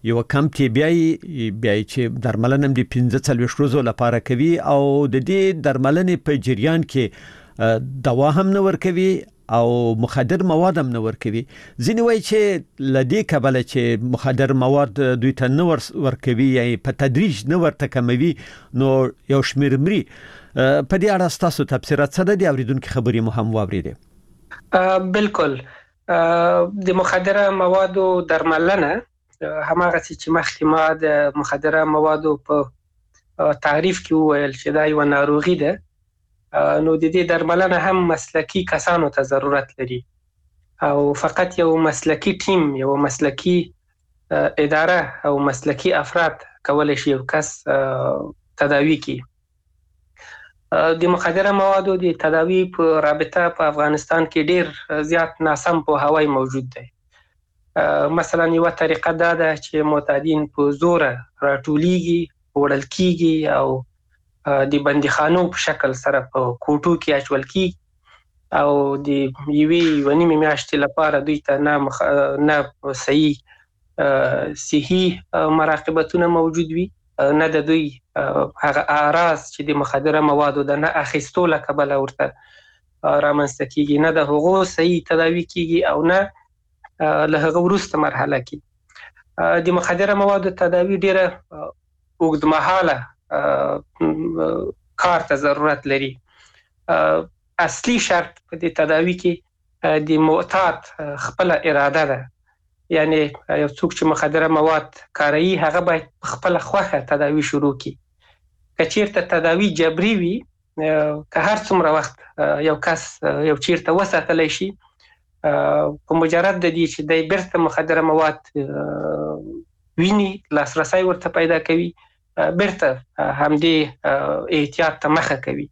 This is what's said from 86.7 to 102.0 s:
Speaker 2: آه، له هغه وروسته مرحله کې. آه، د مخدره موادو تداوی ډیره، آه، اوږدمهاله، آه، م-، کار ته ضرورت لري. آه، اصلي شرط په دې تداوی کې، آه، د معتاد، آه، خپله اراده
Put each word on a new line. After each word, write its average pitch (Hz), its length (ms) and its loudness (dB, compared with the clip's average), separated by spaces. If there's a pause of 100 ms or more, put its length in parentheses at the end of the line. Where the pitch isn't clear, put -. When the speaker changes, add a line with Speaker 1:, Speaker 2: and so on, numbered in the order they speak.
Speaker 2:
آه، 156 260 0
له 151 120 0
هغه 160 200 0
وروسته 180 400 0
مرحله 139 420 -2
کې. 139 180 -14 (800)
آه، 170 200 2
د 165 120 0
مخدره 180 440 0
موادو 196 360 2
تداوی 180 460 0
ډیره، 185 300 2 (260)
آه، 156 200 -14 (500)
اوږدمهاله، 156 760 2 (340)
آه، 143 500 0 (180)
م-، 80 680 -2 (260)
کار 175 240 2
ته - 140 -2
ضرورت 143 520 0
لري. 135 260 -2 (760)
آه، 78 420 0 (280)
اصلي 208 400 -2
شرط - 400 -2 (120)
په 170 60 -12
دې 165 220 -4
تداوی 160 400 2
کې، 175 160 0 (500)
آه، 156 140 2
د 151 140 -2
معتاد، 165 680 2 (220)
آه، 143 160 -10
خپله 175 380 -2 (100)
اراده 143 400 2